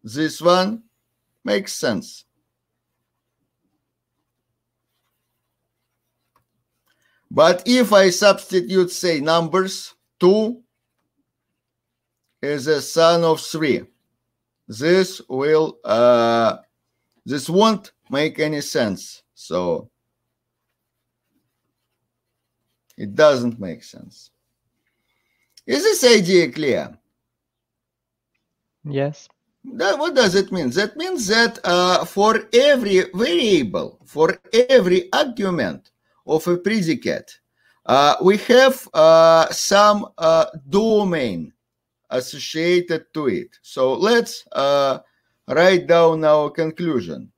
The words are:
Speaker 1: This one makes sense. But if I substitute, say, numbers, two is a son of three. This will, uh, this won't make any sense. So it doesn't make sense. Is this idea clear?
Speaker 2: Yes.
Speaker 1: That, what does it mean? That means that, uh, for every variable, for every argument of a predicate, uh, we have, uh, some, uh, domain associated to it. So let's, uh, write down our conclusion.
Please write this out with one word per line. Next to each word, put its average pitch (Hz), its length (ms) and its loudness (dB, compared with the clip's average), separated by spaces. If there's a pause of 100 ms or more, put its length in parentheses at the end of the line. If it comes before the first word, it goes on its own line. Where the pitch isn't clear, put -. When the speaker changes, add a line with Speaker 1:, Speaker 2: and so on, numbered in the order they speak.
Speaker 1:
This 143 380 -8
one 185 420 0 (600)
makes 101 300 -4
sense. - 520 -8 (4000)
But 170 340 2
if 240 260 2
I 196 200 6
substitute, 185 800 0
say, 170 280 -4
numbers, 165 760 -4 (240)
two 214 420 2 (1800)
is 139 240 -6
a 147 140 0
son 165 420 2
of 160 180 0
three. 151 400 -4 (840)
This 170 600 -2
will, 151 560 -2
uh, 117 760 2 (680)
this 135 240 -8
won't 208 420 0 (200)
make 151 260 -4
any 151 240 -4
sense. 113 640 -6 (100)
So 87 560 -6 (3000)
it 104 200 -14
doesn't 123 440 2
make 87 240 -12
sense. - 460 -20 (1400)
Is 285 160 -4
this 415 220 0
idea 185 480 4
clear? 110 440 -4 (1900)
Speaker 2:
Yes. 143 400 -8 (360)
Speaker 1:
That, 302 340 -4
what 311 160 -6
does 220 220 2
it 190 160 0
mean? 160 180 -4
That 196 260 -4
means 330 300 -8
that, 220 380 0
uh, 180 420 0
for 214 480 -2
every 240 520 2 (100)
variable, 190 880 -2
for 160 340 -2 (140)
every 220 580 2
argument 185 800 -4 (380)
of 156 200 -2
a 175 100 0
predicate, 175 840 -6 (480)
uh, 139 340 4
we 202 160 4
have, 262 560 2
uh, 165 560 6
some, 208 600 0 (100)
uh, 160 260 2 (240)
domain 170 840 -2 (600)
associated 160 1040 -4
to 151 120 -4
it. - 360 -6
So 131 320 -2
let's, 233 560 -2
uh, 139 480 -2 (480)
write 170 400 2
down 165 360 2
our 151 280 2
conclusion. 156 880 -6